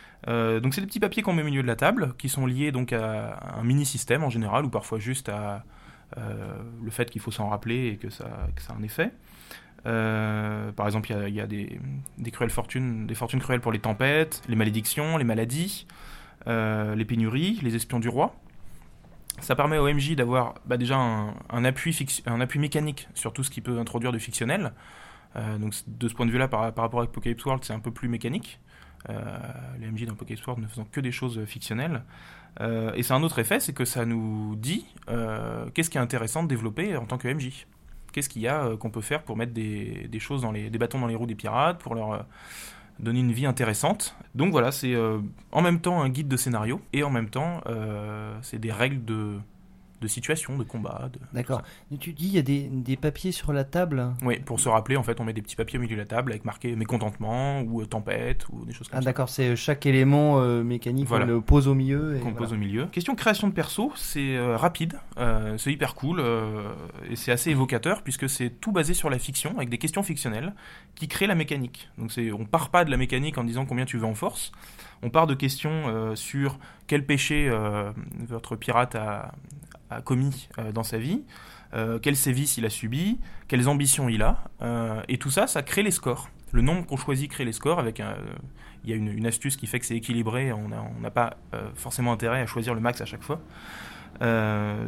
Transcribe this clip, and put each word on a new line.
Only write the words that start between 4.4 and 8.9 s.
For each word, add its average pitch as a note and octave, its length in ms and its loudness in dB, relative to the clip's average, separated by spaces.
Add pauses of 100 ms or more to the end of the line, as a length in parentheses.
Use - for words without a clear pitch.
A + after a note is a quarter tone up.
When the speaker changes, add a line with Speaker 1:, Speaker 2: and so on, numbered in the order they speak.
Speaker 1:
ou B2+ 40 -2
parfois A2 300 -2
juste B2 300 -4
à, G#2 360 -6 (520)
euh, G#2+ 360 -8 (300)
le A2 80 -6
fait - 180 -2
qu'il G#2+ 120 -8
faut A2 100 -6
s'en G#2 180 -2
rappeler A#2 380 0
et G2+ 100 -2
que G#2 120 -10
ça, - 200 -12 (260)
que - 60 -8
ça - 120 -12
a - 40 -10
un G#2 60 -4
effet. E3 280 0 (760)